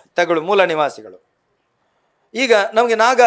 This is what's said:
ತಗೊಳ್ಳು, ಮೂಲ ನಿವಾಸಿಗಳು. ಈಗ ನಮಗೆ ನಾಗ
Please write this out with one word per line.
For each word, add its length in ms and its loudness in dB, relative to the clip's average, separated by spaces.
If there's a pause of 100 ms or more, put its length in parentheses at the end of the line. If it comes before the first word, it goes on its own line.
(140)
ತಗೊಳ್ಳು, 280 -2
ಮೂಲ 220 0
ನಿವಾಸಿಗಳು. 600 -6 (1120)
ಈಗ 180 -2 (220)
ನಮಗೆ 200 2
ನಾಗ 320 2